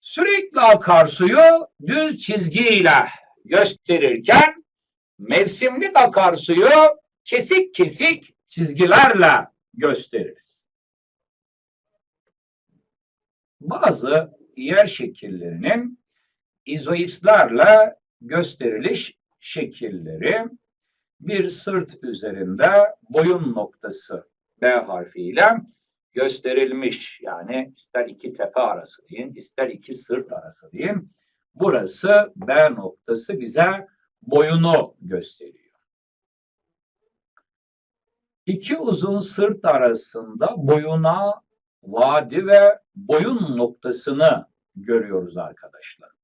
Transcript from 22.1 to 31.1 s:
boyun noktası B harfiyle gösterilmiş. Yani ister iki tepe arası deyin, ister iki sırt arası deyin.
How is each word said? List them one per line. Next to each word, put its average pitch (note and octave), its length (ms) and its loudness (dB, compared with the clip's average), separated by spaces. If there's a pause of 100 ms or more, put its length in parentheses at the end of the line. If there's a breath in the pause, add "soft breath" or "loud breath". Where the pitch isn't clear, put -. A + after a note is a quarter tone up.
boyun D#3+ 460 0
noktası - 760 -12 (320)
B B2 60 0
harfiyle B2+ 840 -2 (640)
gösterilmiş. C3 1080 -4
Yani A2 560 -10
ister A#2+ 300 -8
iki - 260 -16
tepe - 260 -6
arası - 500 -8
deyin, B2 240 -16
ister - 340 -10
iki - 260 -16
sırt - 380 -10
arası - 400 -18
deyin. F#3+ 400 -10 (420)